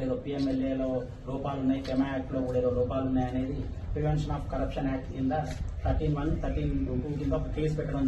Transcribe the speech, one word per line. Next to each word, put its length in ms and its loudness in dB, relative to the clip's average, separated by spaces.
ఏదో 180 0
పిఎంఎల్ఏలో 680 0
లోపాలు 340 -4
ఉన్నాయి, 240 2
ఫెమా 260 2
యాక్ట్లో 340 -2
కూడా 140 0
ఏదో 180 4
లోపాలు 300 2
ఉన్నాయి 220 2
అనేది 260 -2
Prevention 420 2
of 160 -4
Corruption 420 0
Act 220 -4
కింద 180 2
థర్టీన్ 340 2
వన్, 120 0
థర్టీన్ 300 0
టూ 240 -2
కింద 180 0
ఒక 160 -2
కేసు 240 2
పెట్టడం 280 0